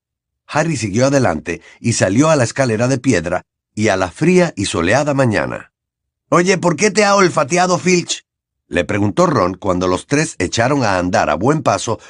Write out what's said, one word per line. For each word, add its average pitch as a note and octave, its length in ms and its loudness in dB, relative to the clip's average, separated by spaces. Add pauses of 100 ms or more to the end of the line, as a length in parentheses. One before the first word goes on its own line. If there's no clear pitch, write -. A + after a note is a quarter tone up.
(460)
Harry D#3+ 320 -2
siguió A2 300 0
adelante F2 540 0 (180)
y A#2 140 -2
salió A#2+ 360 2
a D#3+ 60 4
la C3 80 2
escalera A#2+ 440 -2
de C3 120 0
piedra F2 440 -2 (300)
y G#2+ 140 -2
a G2 80 2
la F#2 160 -2
fría F3 440 2
y G#2 100 -4
soleada A#2+ 480 0
mañana. F2+ 580 -2 (580)
"Oye, F3+ 280 2
¿por E3+ 180 0
qué G#3 160 0
te G#3 140 2
ha G3+ 100 2
olfateado F3 640 2
Filch?", F3 460 -2 (420)
le F2 180 -2
preguntó G#2 420 0
Ron G2 280 0
cuando F#2 320 -2
los F2+ 200 -2
tres D#3 320 -2
echaron A#2+ 440 0
a G2 140 0
andar F2+ 320 0
a D2+ 60 2
buen C3 260 0
paso A2 380 -2 (100)